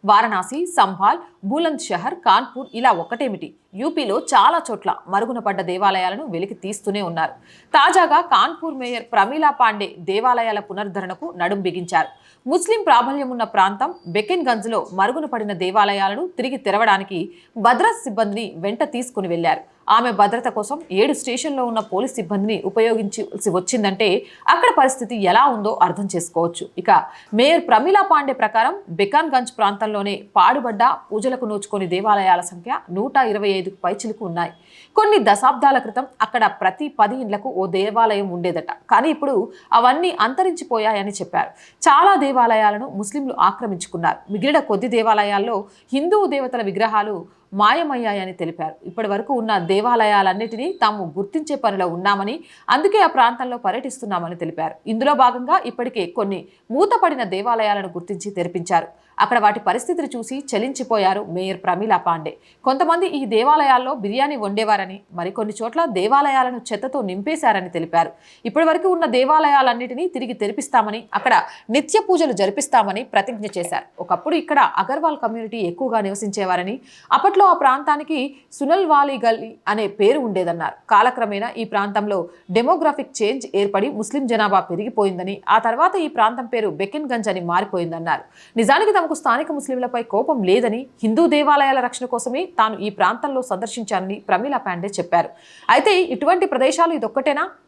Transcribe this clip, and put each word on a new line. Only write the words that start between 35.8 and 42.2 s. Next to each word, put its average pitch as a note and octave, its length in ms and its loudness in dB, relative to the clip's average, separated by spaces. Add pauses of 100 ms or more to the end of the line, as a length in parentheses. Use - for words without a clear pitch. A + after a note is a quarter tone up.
అక్కడ A3 260 0
ప్రతి B3+ 420 -2 (100)
పది C4 220 2
ఇండ్లకు G#3 280 -6
ఓ F#3+ 180 -2
దేవాలయం G3+ 640 0
ఉండేదట. F3 420 -4 (180)
కానీ A#3+ 180 4
ఇప్పుడు C4+ 440 -2 (200)
అవన్నీ C#4 480 2
అంతరించిపోయాయని A3 880 -2
చెప్పారు. F3+ 380 -4 (400)
చాలా E4+ 260 8
దేవాలయాలను A#3 720 2